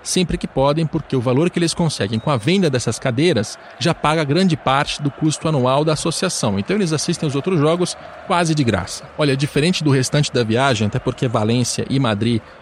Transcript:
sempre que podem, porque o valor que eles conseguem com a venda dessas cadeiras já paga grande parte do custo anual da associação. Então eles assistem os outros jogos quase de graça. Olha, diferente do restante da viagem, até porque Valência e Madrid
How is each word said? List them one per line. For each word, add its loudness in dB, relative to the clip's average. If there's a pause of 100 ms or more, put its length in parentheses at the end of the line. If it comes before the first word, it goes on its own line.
sempre -2
que -6
podem, 0
porque -4
o 0
valor 2
que -4
eles 0
conseguem -2
com -4
a 2
venda 2
dessas -2
cadeiras 0 (220)
já 2
paga 0
grande 2
parte 0
do 0
custo -2
anual 2
da 2
associação. -2
Então -2
eles 0
assistem -2
os -2
outros 0
jogos 2 (320)
quase 2
de 2
graça. -2 (120)
Olha, 2
diferente 0
do 2
restante 0
da 2
viagem, 2
até -2
porque -4
Valência 0
e 0
Madrid 0 (200)